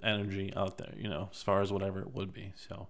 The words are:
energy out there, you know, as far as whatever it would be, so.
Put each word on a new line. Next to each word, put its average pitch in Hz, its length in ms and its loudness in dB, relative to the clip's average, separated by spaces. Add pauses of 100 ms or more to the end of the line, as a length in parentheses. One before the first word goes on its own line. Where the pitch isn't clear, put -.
energy 98 540 2
out 95 200 2
there, - 220 -8
you 107 100 -4
know, 95 220 -2
as - 100 -10
far 98 220 6
as 98 100 2
whatever 98 280 2
it 92 120 -6
would 95 200 -2
be, 98 200 -8 (160)
so. 98 220 -8